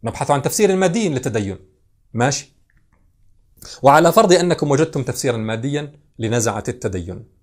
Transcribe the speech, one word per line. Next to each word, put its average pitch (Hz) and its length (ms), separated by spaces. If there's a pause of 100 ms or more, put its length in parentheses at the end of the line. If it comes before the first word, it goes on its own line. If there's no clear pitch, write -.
نبحث 123 280
عن 139 100
تفسير 190 340
مادي 190 340
للتدين، 107 480 (560)
ماشي. 127 420 (1300)
وعلى 156 300
فرض 202 220
أنكم 165 380
وجدتم 151 320
تفسيرا 120 340
ماديا 131 560 (260)
لنزعة 110 480
التدين 92 580 (180)